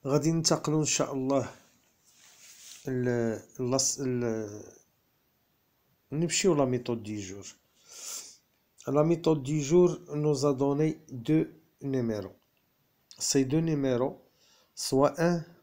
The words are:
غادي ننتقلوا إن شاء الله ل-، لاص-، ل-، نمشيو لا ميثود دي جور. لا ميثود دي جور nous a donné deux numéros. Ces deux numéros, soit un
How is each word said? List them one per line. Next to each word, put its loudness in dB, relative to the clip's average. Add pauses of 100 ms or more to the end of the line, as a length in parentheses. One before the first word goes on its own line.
غادي 2
ننتقلوا 0
إن 0
شاء -2
الله -2 (1300)
ل-، 0 (200)
لاص-، 0
ل-، -4 (1500)
نمشيو 2
لا 4
ميثود -2
دي -8
جور. -14 (1300)
لا 2
ميثود 2
دي -2
جور 4 (100)
nous 0
a 4
donné 0 (140)
deux 0 (340)
numéros. -4 (840)
Ces 2
deux 0
numéros, 0 (600)
soit 2
un 2 (200)